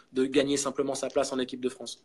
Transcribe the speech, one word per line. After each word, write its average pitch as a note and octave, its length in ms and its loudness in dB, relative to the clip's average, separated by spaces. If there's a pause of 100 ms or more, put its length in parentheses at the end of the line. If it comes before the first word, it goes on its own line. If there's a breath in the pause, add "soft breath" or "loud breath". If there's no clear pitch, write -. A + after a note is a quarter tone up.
(120)
de C3 140 2
gagner C#3 320 4
simplement C#3 360 -2
sa C3+ 140 -4
place C3+ 240 0
en C3 80 -2
équipe B2+ 220 -4
de B2 80 0
France. - 360 -10